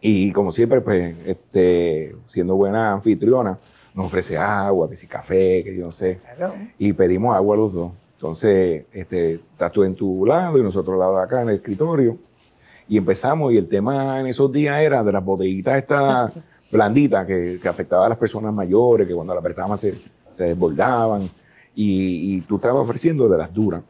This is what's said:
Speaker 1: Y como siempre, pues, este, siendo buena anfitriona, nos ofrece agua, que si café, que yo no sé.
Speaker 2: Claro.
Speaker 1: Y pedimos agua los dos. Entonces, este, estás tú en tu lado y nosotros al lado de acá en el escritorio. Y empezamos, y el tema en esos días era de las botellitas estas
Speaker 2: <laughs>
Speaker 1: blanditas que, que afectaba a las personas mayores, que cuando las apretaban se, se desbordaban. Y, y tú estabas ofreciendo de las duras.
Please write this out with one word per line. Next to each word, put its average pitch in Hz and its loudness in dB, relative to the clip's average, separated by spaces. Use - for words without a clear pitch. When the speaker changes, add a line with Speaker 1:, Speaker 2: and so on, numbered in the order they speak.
Speaker 1:
Y 101 2
como 98 0
siempre, 117 2
pues, 90 -2
este, 87 0
siendo 92 -2
buena 101 2
anfitriona, 104 0
nos 95 -6
ofrece 87 -4
agua, 98 0
que - -14
si - -20
café, 92 0
que 95 -12
yo 90 -8
no 82 -14
sé. 92 -4
Speaker 2:
Claro. 180 -6
Speaker 1:
Y 101 0
pedimos 95 2
agua 101 2
los 107 0
dos. 87 -6
Entonces, 87 0
este, 87 -2
estás 85 -6
tú 104 4
en 92 -2
tu 95 -2
lado 160 2
y 127 4
nosotros 95 -2
al 92 0
lado 92 2
de 92 0
acá 127 -2
en 117 -2
el 101 0
escritorio. 120 -2
Y 104 2
empezamos, 131 0
y 110 6
el 90 0
tema 135 -2
en 131 -4
esos 135 0
días 147 0
era 143 2
de 104 0
las 95 0
botellitas 95 -2
estas 135 0
Speaker 2:
<laughs> - -20
Speaker 1:
blanditas 110 2
que, 90 -2
que 95 -2
afectaba 90 2
a - 4
las 113 -2
personas 110 -4
mayores, 104 4
que 90 -4
cuando 87 -4
las 87 -4
apretaban 90 -4
se, 95 -2
se - -6
desbordaban. 98 0
Y, 95 -2
y 90 -4
tú 101 -4
estabas 123 0
ofreciendo 127 0
de 90 4
las 80 -6
duras. 98 -2